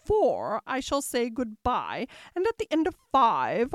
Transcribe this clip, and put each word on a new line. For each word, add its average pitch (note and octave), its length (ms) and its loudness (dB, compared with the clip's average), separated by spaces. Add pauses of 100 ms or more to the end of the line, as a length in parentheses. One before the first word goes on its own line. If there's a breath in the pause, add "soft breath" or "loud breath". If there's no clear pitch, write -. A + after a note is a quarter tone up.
four G#3 600 2
I C4 140 -4
shall C#4+ 220 -2
say A#3+ 280 -2
good-bye, G#3+ 760 -4 (280 loud breath)
and F4+ 120 0
at A4+ 120 -2
the A4 120 -6
end D#4 160 2
of F4+ 100 -2 (160)
five G#3 640 2